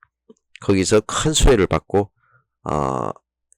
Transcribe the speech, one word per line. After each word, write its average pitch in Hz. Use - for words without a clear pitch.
거기서 -
큰 -
수혜를 120
받고, 95
아, 65